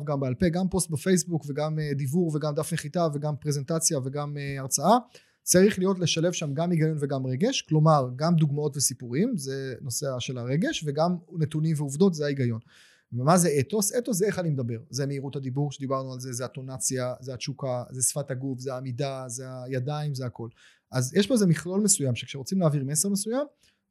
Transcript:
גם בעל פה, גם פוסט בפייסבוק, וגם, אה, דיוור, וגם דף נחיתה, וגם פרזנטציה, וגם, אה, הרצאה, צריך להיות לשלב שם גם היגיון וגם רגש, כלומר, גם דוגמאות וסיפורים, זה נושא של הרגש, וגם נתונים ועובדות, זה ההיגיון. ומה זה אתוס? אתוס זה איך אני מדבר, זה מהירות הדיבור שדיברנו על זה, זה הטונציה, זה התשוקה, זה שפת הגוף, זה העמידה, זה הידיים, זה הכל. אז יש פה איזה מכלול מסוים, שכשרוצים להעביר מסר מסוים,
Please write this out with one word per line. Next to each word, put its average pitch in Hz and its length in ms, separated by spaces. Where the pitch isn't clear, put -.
גם 143 160
בעל 127 140
פה, 175 140
גם 180 200
פוסט 175 220
בפייסבוק, 170 580
וגם, 151 300
אה, 147 160
דיוור, 151 400
וגם 151 200
דף 156 180
נחיתה, 160 420
וגם 147 260
פרזנטציה, 151 640
וגם, 147 340
אה, 139 220
הרצאה, 143 360
צריך 196 360
להיות 185 200
לשלב 170 340
שם 143 220
גם 170 160
היגיון 156 300
וגם 139 260
רגש, 147 360
כלומר, 151 540
גם 165 200
דוגמאות 147 400
וסיפורים, 135 600
זה 135 440
נושא 139 260
של 127 200
הרגש, 156 480
וגם 160 300
נתונים 156 400
ועובדות, 151 360
זה 151 100
ההיגיון. 127 360
ומה 139 260
זה 175 100
אתוס? 202 380
אתוס 240 180
זה 196 100
איך 185 120
אני 170 120
מדבר, 120 280
זה 139 160
מהירות 139 300
הדיבור 135 360
שדיברנו 135 400
על 127 80
זה, 131 120
זה 120 120
הטונציה, 127 760
זה 127 140
התשוקה, 123 560
זה 127 120
שפת 143 280
הגוף, 131 300
זה 131 140
העמידה, 131 540
זה 127 160
הידיים, 139 500
זה 127 120
הכל. 113 220
אז 127 260
יש 202 100
פה 269 80
איזה 208 120
מכלול 175 340
מסוים, 139 340
שכשרוצים 139 460
להעביר 147 240
מסר 156 240
מסוים, 220 380